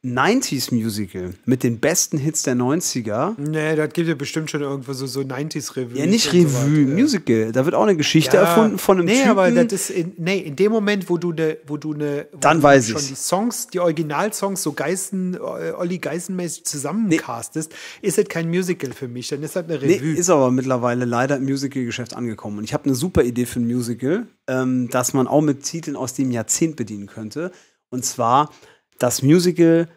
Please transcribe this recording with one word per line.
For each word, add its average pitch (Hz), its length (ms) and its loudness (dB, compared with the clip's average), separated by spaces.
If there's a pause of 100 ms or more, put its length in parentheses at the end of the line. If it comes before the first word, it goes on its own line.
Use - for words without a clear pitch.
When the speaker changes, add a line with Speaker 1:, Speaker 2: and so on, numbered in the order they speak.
Speaker 1:
Nineties 135 680 0
Musical 101 600 -4 (120)
mit 123 180 0
den 117 160 0
besten - 400 0
Hits 151 240 -4
der 135 100 -2
neunziger. 127 840 -2
Speaker 2:
Nee, 156 360 -2
das 151 180 -2
gibt 170 140 -2
ja 165 60 -2
bestimmt 151 380 -6
schon 147 100 -4
irgendwo 139 320 -6
so, 131 140 -8
so 127 140 -6
Nineties 139 560 -8
Revue 123 200 -6
Speaker 1:
Ja, 143 80 -2
nicht 220 260 2
Speaker 2:
und 175 160 6
so 135 120 0
Speaker 1:
Revue, 143 320 4
Speaker 2:
weiter. 175 100 2
Speaker 1:
Musical. 123 520 2
Da 131 120 2
wird 165 80 0
auch 170 100 4
eine 208 120 4
Geschichte 156 420 4
Speaker 2:
Ja. 185 60 8
Speaker 1:
erfunden 196 340 4
von 190 220 4
einem 170 80 2
Speaker 2:
Nee, 214 160 4
Speaker 1:
Typen, 254 80 6
Speaker 2:
aber 190 180 4
das 233 240 4
ist - 160 -4
in, 180 280 -4
nee, 180 220 -2
in 135 160 -8
dem 202 160 2
Moment, 208 380 0
wo 175 140 0
du 175 100 -2
ne, 156 320 -2
wo 147 120 -8
du 151 160 -8
ne, 147 380 -4
wo - 60 -20
Speaker 1:
Dann 143 200 4
Speaker 2:
du 147 60 2
Speaker 1:
weiß 139 260 8
Speaker 2:
schon 110 100 -2
Speaker 1:
ich's. 139 80 -4
Speaker 2:
die 135 80 -10
Songs, - 520 -2
die 180 120 -6
Originalsongs 175 840 -2
so 151 120 -2
Geißen, 180 600 -4
äh, - 20 -10 (380)
Olli 180 240 -4
Geißen-mäßig 175 680 -8
zusammencastest, 156 1040 -4 (300)
Speaker 1:
Nee. 208 60 -2
Speaker 2:
ist 180 100 0
es 208 100 2
kein 165 220 -4
Musical 175 420 -2
für 127 160 -10
mich, 120 220 -10
dann 143 140 -6
ist 151 120 -10
das 180 100 -4
eine 165 140 -4
Speaker 1:
Nee, 143 160 4
Speaker 2:
Revue. 151 200 -2
Speaker 1:
ist 175 140 0
aber 135 220 6
mittlerweile 123 540 0
leider 123 320 2
im 131 80 -2
Musical-Geschäft 131 680 -4
angekommen. 110 440 -8
Und 107 60 -6
ich 113 80 -6
hab 147 120 -2
eine 135 100 2
super 156 280 2
Idee 120 220 0
für 123 140 -6
ein 117 80 0
Musical, 127 600 -2 (200)
ähm, 127 420 0
das 123 240 0
man 131 140 4
auch 147 140 4
mit 143 220 0
Titeln 156 320 -8
aus 123 180 -6
dem 135 180 0
Jahrzehnt 151 440 -2
bedienen 104 320 -10
könnte. 127 440 -10 (380)
Und 127 160 -6
zwar 127 440 2 (500)
das 123 240 0
Musical 165 720 4